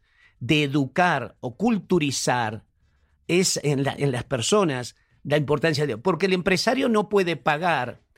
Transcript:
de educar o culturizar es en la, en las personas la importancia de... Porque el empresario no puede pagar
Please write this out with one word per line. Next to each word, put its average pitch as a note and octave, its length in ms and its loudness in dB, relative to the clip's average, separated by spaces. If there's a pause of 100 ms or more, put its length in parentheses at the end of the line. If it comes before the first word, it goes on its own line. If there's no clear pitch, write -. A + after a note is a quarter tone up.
(400)
de D3+ 240 2
educar C#3+ 760 0
o B2 160 -10
culturizar D3 1080 0 (640)
es F3 340 0
en C#3 220 0
la, B2+ 120 -4
en C#3 160 0
las A#2 120 -6
personas C3+ 720 0 (260)
la C#3+ 140 0
importancia D3 500 0
de... A#2 100 -4
Porque F3 300 0
el F#3 60 0
empresario A3+ 560 0
no G#3+ 200 2
puede F3 280 2
pagar D3+ 640 -2 (180)